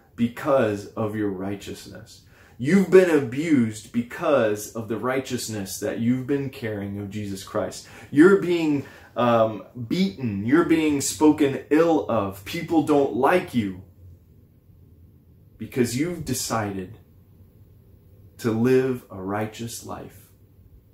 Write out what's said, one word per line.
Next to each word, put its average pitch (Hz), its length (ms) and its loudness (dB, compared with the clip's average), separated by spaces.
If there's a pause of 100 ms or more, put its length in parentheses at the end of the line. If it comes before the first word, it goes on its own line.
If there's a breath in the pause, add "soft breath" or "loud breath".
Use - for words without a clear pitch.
(140 soft breath)
because 117 760 0
of 110 280 -6
your 104 140 -2
righteousness. - 960 -12 (320 soft breath)
You've 180 320 2
been 185 180 8
abused 131 840 0
because 120 800 0
of 113 160 -10
the 110 100 -4
righteousness 117 800 -6
that 101 220 -6
you've 127 260 0
been 139 240 -2
carrying 101 480 -8
of 104 100 -8
Jesus 98 360 -8
Christ. - 440 -6 (220 loud breath)
You're 175 320 8
being, 160 420 0 (320 loud breath)
um, 113 460 2 (240)
beaten. 127 580 -2
You're 156 220 4
being 151 340 2
spoken 147 720 2
ill 160 400 4
of. 101 340 -2
People 165 380 0
don't 139 320 2
like 135 400 2
you 98 300 -2 (1700)
because 117 400 -2
you've 160 300 -4
decided 101 720 -4 (1400)
to 120 140 -2
live 127 600 2
a 98 120 -12
righteous 107 640 -6
life 92 440 -16 (640)